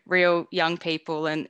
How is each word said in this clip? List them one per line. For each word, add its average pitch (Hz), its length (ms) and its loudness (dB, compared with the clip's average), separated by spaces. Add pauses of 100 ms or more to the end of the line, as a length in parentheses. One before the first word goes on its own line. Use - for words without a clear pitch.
real 175 460 2
young 170 260 0
people 160 500 -4
and, 156 220 -4